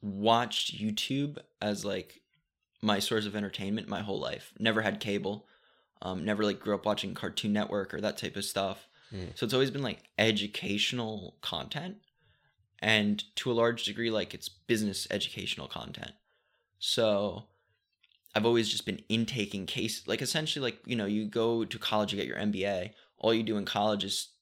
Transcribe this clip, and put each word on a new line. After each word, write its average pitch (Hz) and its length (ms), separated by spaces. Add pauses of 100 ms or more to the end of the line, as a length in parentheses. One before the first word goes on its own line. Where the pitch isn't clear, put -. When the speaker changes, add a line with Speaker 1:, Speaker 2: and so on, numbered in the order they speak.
Speaker 1:
watched 107 760
YouTube 135 600 (240)
as, 104 240
like, 95 360 (600)
my 104 180
source 107 260
of 104 100
entertainment 101 520
my 98 140
whole 101 180
life. - 400
Never 110 220
had 104 180
cable. 101 480 (540)
Um, 92 240
never, 107 180
like, 104 160
grew 104 160
up 98 100
watching 101 280
Cartoon 101 400
Network 104 400
or - 80
that 104 160
type - 180
of 101 80
stuff. 98 440 (260)
Speaker 2:
Mm. 90 240
Speaker 1:
So - 80
it's 110 80
always 131 180
been, 139 120
like, 107 200 (140)
educational 104 1200
content, 160 560 (840)
and 104 440 (120)
to - 160
a - 20
large 117 320
degree, 113 260
like, 104 220
it's - 160
business 107 600
educational - 560
content. - 440 (680)
So 104 680 (880)
I've 110 120
always 117 240
just - 160
been 98 240
intaking 104 560
case, - 420
like, 117 140
essentially, 156 420
like, 117 220
you 127 100
know, 110 100
you 104 200
go 113 380
to 107 160
college, 107 320
you 101 60
get 82 100
your 62 100
M 104 140
B 98 140
A. 98 280 (240)
All 113 160
you 113 100
do 107 140
in 98 80
college 104 380
is - 260 (120)